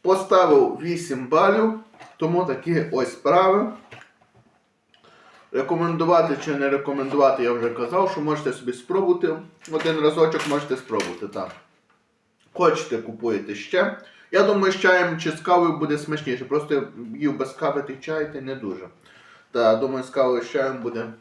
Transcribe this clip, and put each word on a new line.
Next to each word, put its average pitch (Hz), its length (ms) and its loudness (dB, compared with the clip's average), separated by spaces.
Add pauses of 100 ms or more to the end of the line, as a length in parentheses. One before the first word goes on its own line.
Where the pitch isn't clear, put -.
Поставив 185 800 4
вісім 143 460 -6
балів, 208 520 2 (380)
тому 175 280 0
такі 143 460 -2
ось 127 200 -2
справи. 190 640 2 (1800)
Рекомендувати 165 960 2
чи 151 100 -2
не 139 140 0
рекомендувати, 139 760 2
я 120 80 2
вже 120 180 -2
казав, 175 420 -2
що 156 100 -6
можете 147 320 -2
собі 123 200 -8
спробувати. 175 600 0 (380)
Один 156 280 -2
разочок 156 480 2
можете 143 300 -2
спробувати, 107 500 -6
так. 95 240 -10 (1000)
Хочете, - 440 2
купуєте 107 580 -4
ще. 190 420 -2 (340)
Я 190 120 4
думаю, 196 300 4
з - 60 -4
чаєм 180 400 4
чи 156 120 -4
з - 80 -10
кавою 170 380 2
буде 147 200 -2
смачніше. 135 480 -6
Просто 147 380 0 (320)
їв 143 220 -2
без 131 160 -6
кави 143 280 -2
той 135 200 -12
чай, 156 320 -6
та 139 60 -10
й - 20 -12
не 135 140 -8
дуже. 92 320 -10 (640)
Та, 113 240 4
думаю, 131 280 -4
з - 60 -14
кавою 127 320 2
з - 80 -10
чаєм 131 320 -2
буде 113 240 -6 (160)